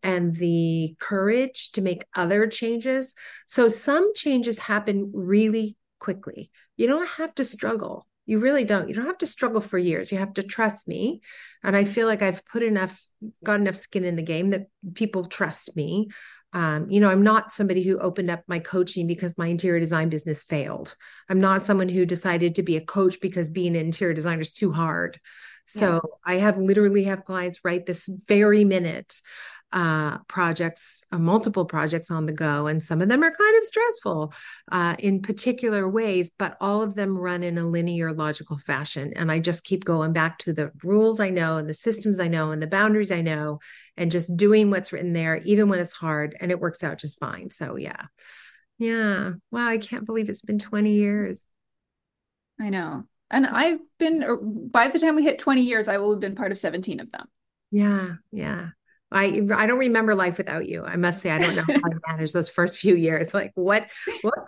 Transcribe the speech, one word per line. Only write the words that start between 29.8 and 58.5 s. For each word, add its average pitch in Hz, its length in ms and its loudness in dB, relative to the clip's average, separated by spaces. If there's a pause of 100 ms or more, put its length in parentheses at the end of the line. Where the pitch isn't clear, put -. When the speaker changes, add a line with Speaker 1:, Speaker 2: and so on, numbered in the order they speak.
Speaker 1:
projects, 165 720 -2 (100)
uh, 180 60 -4
multiple 190 480 4
projects 165 440 -2
on 160 160 -2
the 156 60 -4
go. 151 360 0
And 156 140 0
some 160 200 0
of 190 80 4
them 262 120 4
are 330 100 4
kind 427 260 6
of 427 80 4
stressful, 202 680 -2 (380)
uh, 175 260 0
in 196 240 0
particular 214 680 -2
ways, 190 500 0
but 190 220 -4
all 202 200 2
of 208 140 -4
them 196 220 -2
run 180 260 -4
in 170 140 -2
a 170 100 -2
linear, 170 460 -2
logical 151 440 -4
fashion. 143 600 -4
And 165 120 -2
I 160 100 2
just 165 260 -2
keep 190 180 -2
going 160 300 0
back 160 260 0
to 165 140 -6
the 147 180 -4 (140)
rules 214 340 4
I 196 120 0
know 165 260 0
and 151 120 -4
the 156 40 -6
systems 220 440 -2
I 175 120 0
know 160 220 0
and 156 120 -4
the 156 40 -4
boundaries 208 440 2
I 170 80 0
know 151 400 -2 (380)
and 170 120 0
just 175 280 -2
doing 208 340 6
what's 190 220 -2
written 175 180 -4
there, 160 320 0
even 208 240 4
when 190 120 2
it's 175 120 -4
hard, 151 480 -4
and 180 100 -6
it 175 120 -2
works 170 200 -4
out 156 160 -6
just - 220 -12
fine. - 320 -10
So - 240 -10
yeah. - 280 -10 (720)
Yeah. 214 560 -2 (180)
Wow. 240 160 -2
I 226 120 0
can't 214 260 -10
believe 220 240 -4
it's 208 140 -10
been 208 160 -4
twenty 214 340 0
years. 208 500 0 (1160)
Speaker 2:
I 208 100 -4
know. 165 340 -4 (260)
And 262 160 4
I've 320 340 2 (200)
been, 240 720 -2
by 240 160 6
the 330 120 0
time 320 160 4
we 302 80 4
hit 277 160 2
twenty 262 240 4
years, 220 240 0
I 202 100 0
will 208 140 2
have 208 80 2
been 196 160 -4
part 196 160 -4
of 190 60 -6
seventeen 170 420 -4
of - 120 -14
them. - 160 -14 (440)
Speaker 1:
Yeah. 202 420 2 (180)
Yeah. 175 380 -8 (400)